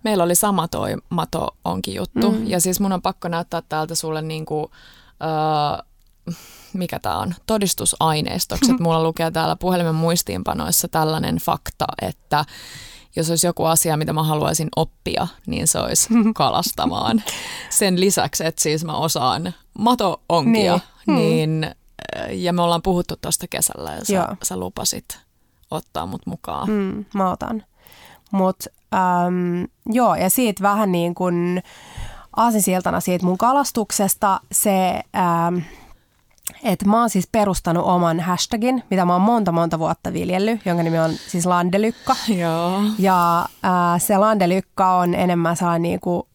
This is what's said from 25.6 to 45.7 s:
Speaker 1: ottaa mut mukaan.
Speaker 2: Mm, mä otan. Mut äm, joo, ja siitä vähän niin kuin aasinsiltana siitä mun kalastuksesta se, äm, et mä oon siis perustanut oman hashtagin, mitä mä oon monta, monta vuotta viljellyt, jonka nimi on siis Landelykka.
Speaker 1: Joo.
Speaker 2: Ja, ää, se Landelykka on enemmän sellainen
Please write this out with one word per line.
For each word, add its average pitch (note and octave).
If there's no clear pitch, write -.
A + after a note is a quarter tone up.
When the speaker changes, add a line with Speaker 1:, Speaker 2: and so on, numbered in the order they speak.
Speaker 1:
ottaa -
mut -
mukaan. -
Speaker 2:
Mm, G#3
mä F#3+
otan. A3
Mut F#3+
äm, F3+
joo, A3+
ja F#3
siitä G#3+
vähän G3+
niin E3+
kuin F3+
aasinsiltana F#3
siitä F3+
mun F3+
kalastuksesta A3
se, F#3+
äm, F3
et G3+
mä G#3+
oon A#3
siis F#3
perustanut F3+
oman F3
hashtagin, A3
mitä F#3
mä F3
oon F3+
monta, G#3+
monta E3
vuotta E3
viljellyt, F#3
jonka F3
nimi E3
on D#3+
siis F3
Landelykka. F#3
Speaker 1:
Joo. F3
Speaker 2:
Ja, F3
ää, F3
se G3+
Landelykka F#3+
on F3
enemmän E3+
sellainen E3+